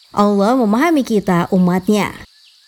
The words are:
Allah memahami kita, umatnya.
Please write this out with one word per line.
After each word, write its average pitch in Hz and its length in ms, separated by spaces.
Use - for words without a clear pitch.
Allah 208 480
memahami 262 480
kita, 185 480
umatnya. 185 640